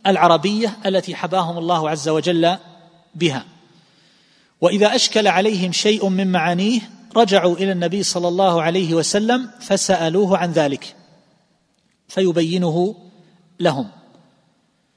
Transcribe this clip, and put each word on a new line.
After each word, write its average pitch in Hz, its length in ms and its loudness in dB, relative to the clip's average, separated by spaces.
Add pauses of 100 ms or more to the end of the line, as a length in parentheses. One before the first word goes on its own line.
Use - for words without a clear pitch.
العربية 190 680 2 (100)
التي 185 280 -2
حباهم 170 440 -4
الله 165 320 -2
عز 151 180 -4
وجل 165 480 2 (580)
بها. 156 300 -2 (1160)
وإذا 196 340 2
أشكل 220 340 0
عليهم 185 440 0
شيء 214 360 0
من 190 240 -2
معانيه 180 480 0 (360)
رجعوا 185 400 4
إلى 190 160 -2
النبي 175 300 -2
صلى 175 260 -2
الله 175 340 2
عليه 165 320 0
وسلم 220 560 0 (100)
فسألوه 185 800 0
عن 175 140 -2
ذلك 143 440 -2 (1120)
فيبينه 175 840 0 (640)
لهم. 135 300 0 (1080)